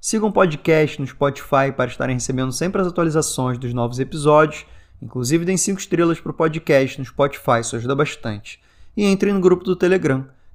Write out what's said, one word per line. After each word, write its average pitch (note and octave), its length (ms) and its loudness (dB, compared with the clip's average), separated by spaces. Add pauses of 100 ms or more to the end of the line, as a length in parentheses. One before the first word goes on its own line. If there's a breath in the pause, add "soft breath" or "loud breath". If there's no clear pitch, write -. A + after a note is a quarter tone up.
Sigam A3 280 -2
o G3 40 -2
podcast D#3 680 0
no C3+ 80 -6
Spotify C#3 680 -2
para B2+ 140 -2
estarem B2+ 240 -4
recebendo C3 380 -4
sempre F#3+ 280 -2
as F#3 60 0
atualizações D3+ 720 -2
dos B2 160 -6
novos A#2+ 240 -2
episódios. D3+ 680 2 (400 soft breath)
Inclusive, C3 400 -2
deem F#3 120 0
cinco G3 240 -2
estrelas E3+ 400 0
pro D#3 120 -8
podcast D3+ 640 2
no C3+ 80 -8
Spotify, C#3 560 0
isso A2+ 140 -6
ajuda B2 220 -2
bastante. A2+ 640 -4 (360)
E G3+ 80 0
entrem G3 300 2
no G3 60 0
grupo F3+ 240 4
do F3+ 100 0
Telegram, F3 520 0 (280)